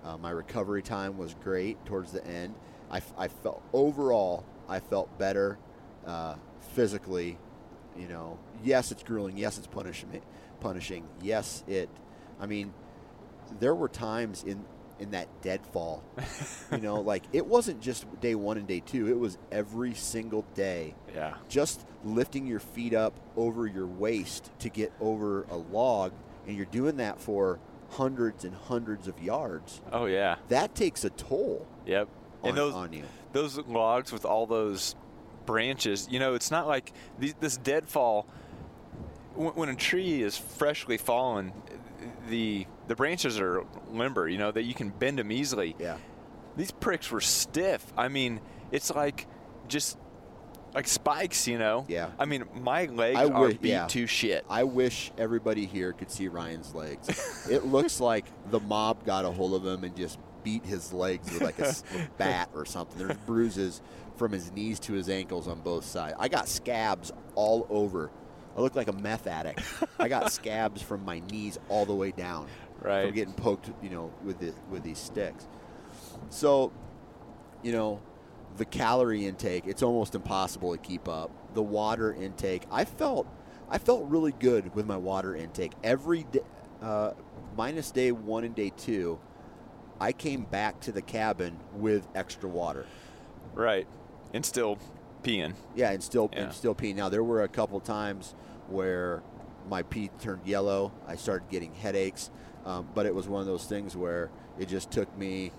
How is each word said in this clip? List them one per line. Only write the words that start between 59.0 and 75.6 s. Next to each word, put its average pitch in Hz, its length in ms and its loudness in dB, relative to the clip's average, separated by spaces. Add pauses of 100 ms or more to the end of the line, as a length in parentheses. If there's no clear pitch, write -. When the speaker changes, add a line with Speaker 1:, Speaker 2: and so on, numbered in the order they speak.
Speaker 1:
got 95 180 4
a 90 60 2
hold 92 240 2
of 92 120 2
him 92 180 -2
and 90 120 -6
just 85 220 -4 (260)
beat 107 220 -2
his 90 260 -4
legs 90 400 0
with, 85 80 -2
like, - 200 0
a - 80 4
s-, 151 200 -2
Speaker 2:
<laughs> 190 60 -8
Speaker 1:
a 170 140 -2 (100)
bat 92 360 2
or 76 120 -6
something. 85 320 -8
There's 95 180 -2 (100)
bruises 107 540 2 (360)
from 110 160 2
his 90 200 -4
knees 104 280 -2
to - 120 -6
his 92 160 0
ankles 90 400 -2
on 82 120 -6
both 82 260 0
sides. 80 320 -4
I 117 100 2
got 139 200 2
scabs 110 640 0 (240)
all 110 360 6
over. 95 400 2 (440)
I - 60 -2
look 131 160 4
like 113 120 2
a 101 40 0
meth 104 340 -2
addict. 80 360 -4 (360)
I 120 100 2
got 170 240 2
Speaker 2:
<laughs> - 60 -4
Speaker 1:
scabs 107 440 0
from 98 240 -6
my 85 140 -4
knees 104 380 -6 (120)
all 104 160 4
the 101 80 2
way 98 160 2
down 87 380 -6 (340)
Speaker 2:
Right. 98 240 4
Speaker 1:
from 101 80 0
getting 98 200 0
poked, 110 360 2 (120)
you 98 80 -8
know, 82 220 -6 (100)
with 95 180 -4
the, 82 120 -2 (180)
with 92 120 -6
these 78 160 -6
sticks. - 500 -4 (840)